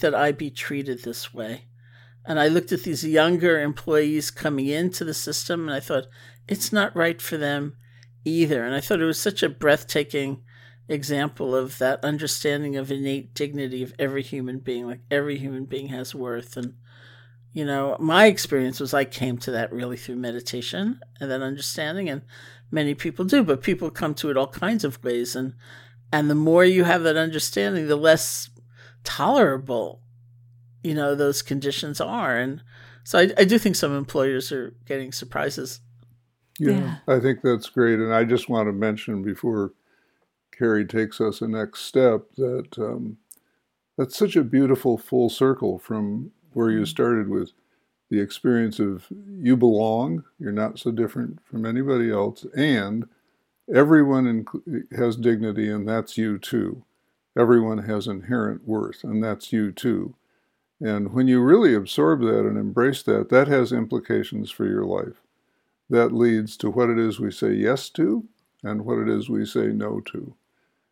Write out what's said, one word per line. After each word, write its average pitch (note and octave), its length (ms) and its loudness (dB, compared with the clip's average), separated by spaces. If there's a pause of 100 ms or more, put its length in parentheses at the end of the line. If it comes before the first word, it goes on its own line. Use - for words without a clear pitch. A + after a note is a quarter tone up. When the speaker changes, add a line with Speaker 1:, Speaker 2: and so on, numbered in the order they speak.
Speaker 1:
that D#3 140 2
I D3 180 2
be C#3+ 180 -6
treated C#3 520 -8
this - 320 -12
way." A2+ 320 -10 (580)
And D#3+ 140 -2
I D3 80 4
looked E3+ 240 2
at E3+ 140 -2
these D#3+ 200 -6
younger D#3+ 560 4
employees D3+ 720 0
coming C#3 380 -4
into F3 360 -2
the D#3 80 -6
system, E3 500 -6
and D3+ 120 -6
I C3+ 60 -6
thought, C3 260 -4 (400)
it's - 260 -4
not G#3 220 0
right E3+ 260 0
for - 160 -6
them C#3+ 400 -4 (480)
either. D#3 400 2
And B2+ 120 -4
I C#3+ 40 -2
thought F3+ 200 -2
it D#3+ 40 2
was D#3+ 160 0
such G3+ 220 -2
a E3 60 2
breathtaking C#3+ 960 -2 (440)
example C#3+ 680 -4
of C3 220 -2
that C3 260 0
understanding D3 720 -2
of C3+ 160 -6
innate C#3 420 -6
dignity C#3 480 -6
of B2 160 -8
every C#3 240 -2
human B2+ 380 -8
being, B2 260 -6
like, A#2+ 140 -10 (100)
every C#3+ 260 -2
human C3+ 280 -8
being C3+ 240 -10
has B2+ 260 -10
worth. A#2+ 420 -8
And, B2+ 180 -10 (800)
you D#3 120 -4
know, C#3 340 -2
my F3 280 6
experience C3 520 0
was C#3 160 -6
I C#3 100 2
came C3 340 -4
to - 120 -8
that A#2 220 -4
really B2 240 -6
through B2 200 -12
meditation B2 840 -6 (200)
and C#3 80 -8
that C3+ 140 -4
understanding, D3+ 640 -6
and D3 140 -8 (480)
many D3 240 0
people E3 300 -6
do, A#3+ 180 4
but C#3+ 200 2
people F3 280 -2
come D3+ 240 -4
to D3+ 160 -4
it C3+ 60 2
all C3+ 100 4
kinds G3+ 380 -4
of C#3 180 -6
ways. A#2+ 320 -2
And, C3 200 -6 (580)
and D3+ 180 2
the D3 60 4
more E3 280 6
you F#3 200 6
have F3 180 2
that D#3+ 140 4
understanding, D#3+ 720 -2
the D3 80 4
less D#3+ 520 4 (560)
tolerable, C#3 960 0 (800)
you D#3+ 120 -4
know, C#3+ 200 0
those C#3+ 280 2
conditions C#3 580 -4
are. D#3+ 360 -2
And C3 260 -4 (420)
so - 140 2
I, F#3+ 200 6
I G3 60 8
do G#3 140 6
think G3+ 180 2
some C#3+ 200 0
employers C3+ 560 -2
are B2+ 220 -8 (120)
getting C3+ 260 -6
surprises. C#3 680 -6 (800)
Speaker 2:
Yeah, D3+ 140 2
Speaker 3:
Yeah. F2 240 -2 (120)
Speaker 2:
I C3 120 2
think B2+ 220 0
that's A#2+ 260 0
great. A#2 300 2
And A2+ 140 -2
I A2+ 120 4
just A#2+ 240 0
want A2 200 0
to G2+ 40 -2
mention G#2+ 500 -4
before G#2 500 -4 (840)
Carrie G#2+ 300 2
takes A2 340 -4
us A2 200 0
a A#2 80 -4
next A2 340 -4
step A#2+ 400 4 (140)
that, B2 320 -4 (100)
um, A2 380 -6 (800)
that's C3+ 200 -4
such G3+ 200 2
a D3+ 80 6
beautiful B2+ 540 2
full B2 320 0
circle A#2+ 480 0
from G#2+ 520 -6 (220)
where A#2 180 2
you A2 120 2
Speaker 3:
Mm. G2+ 60 -2
Speaker 2:
started A#2 400 0
with G2 240 -4 (580)
the G#2+ 100 2
experience A2+ 580 0
of G2 280 -2 (320)
you C3 180 4
belong, A#2 680 2 (140)
you're A2 140 -6
not G#2+ 260 -4
so A#2+ 120 -4
different A2+ 560 -4
from A2 180 -8
anybody A#2+ 460 0
else, G#2+ 340 -2 (100)
and A#2 520 0 (640)
everyone C3+ 720 6
inc-, - 500 -8
has A#2 220 0
dignity, A2 540 0
and G#2+ 180 -4
that's A2 300 -4
you G#2+ 200 0
too. A2 460 -4 (540)
Everyone A2+ 400 6
has G#2 280 -4
inherent G#2+ 640 -4
worth, G#2+ 360 -4
and A2 200 -2
that's G#2+ 280 -6
you G#2+ 200 0
too. G#2+ 420 -4 (640)
And G#2 360 -4
when C3 140 4
you B2+ 120 6
really D#3 340 8
absorb C#3+ 480 2
that A2 220 2
and G#2+ 140 0
embrace A#2+ 460 0
that, G#2+ 260 0
that C3+ 180 6
has B2+ 240 2
implications A2 800 -2
for G#2 160 -4
your G2+ 180 -2
life. - 380 -6 (640)
That A#2 240 4
leads A2+ 460 2
to A2 120 0
what A#2 200 2
it A2+ 80 0
is A2+ 220 0
we G#2 100 -2
say G#2+ 240 -2
yes G#2+ 360 0
to G#3+ 340 0 (380)
and G#2+ 220 -6
what A#2+ 140 -2
it A2 100 -2
is G#2+ 220 -2
we G#2+ 160 -2
say G#2+ 220 -2
no G#2+ 320 -4 (120)
to. - 220 -12 (580)